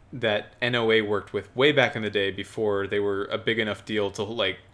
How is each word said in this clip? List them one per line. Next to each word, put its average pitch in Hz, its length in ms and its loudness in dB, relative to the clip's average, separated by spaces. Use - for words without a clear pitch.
that 117 480 -2
N 120 140 0
O 113 160 2
A 110 100 6
worked 104 320 -2
with 101 220 -6
way 139 160 6
back 127 240 4
in 110 80 -4
the 104 80 -2
day 98 200 0
before 98 560 -2
they 104 120 0
were 101 260 -2
a - 140 -6
big 113 180 0
enough 107 260 -4
deal 104 280 -2
to, 104 120 -6
like, 98 360 -2